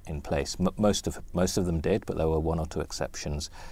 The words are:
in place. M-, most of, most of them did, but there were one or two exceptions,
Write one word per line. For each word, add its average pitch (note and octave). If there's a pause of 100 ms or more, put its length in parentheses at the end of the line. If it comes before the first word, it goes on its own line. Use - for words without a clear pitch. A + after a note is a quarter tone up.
in D2+
place. C#2+
M-, F2+
most G#2
of, - (140)
most F#2
of F#2
them E2
did, E2+
but -
there D#2+
were D#2+
one D#2+
or D#2
two D#2
exceptions, D2 (220)